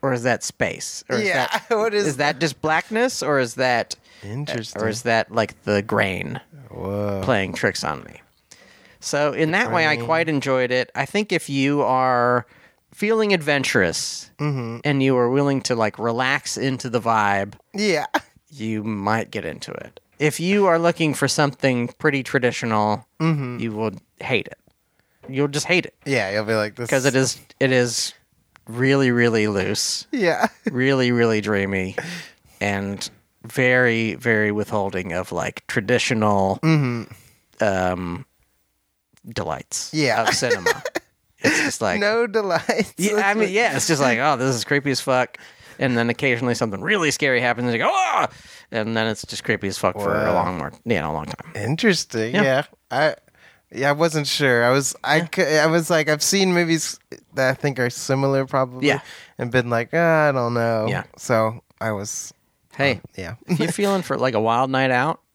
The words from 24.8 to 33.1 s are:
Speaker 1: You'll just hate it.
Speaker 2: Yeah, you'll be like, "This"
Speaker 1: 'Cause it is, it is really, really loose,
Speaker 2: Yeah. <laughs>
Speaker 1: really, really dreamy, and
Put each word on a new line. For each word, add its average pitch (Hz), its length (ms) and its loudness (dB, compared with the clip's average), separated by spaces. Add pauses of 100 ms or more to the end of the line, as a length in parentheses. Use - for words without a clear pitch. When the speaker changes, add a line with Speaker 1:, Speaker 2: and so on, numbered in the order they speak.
Speaker 1:
You'll 135 180 0
just 143 200 -4
hate 180 180 2
it. - 80 -16 (120)
Speaker 2:
Yeah, 113 260 0
you'll 104 140 0
be 113 100 0
like, 104 200 -2
"This" 120 140 -8
Speaker 1:
'Cause 131 160 2
it 131 100 4
is, 131 220 2 (220)
it 135 120 4
is 123 420 0 (540)
really, 131 440 2
really 117 360 4
loose, 98 640 -2
Speaker 2:
Yeah. 214 360 0 (100)
<laughs> - 140 -6
Speaker 1:
really, 131 400 2
really 117 300 2
dreamy, 98 540 -2 (640)
and 101 480 -4 (360)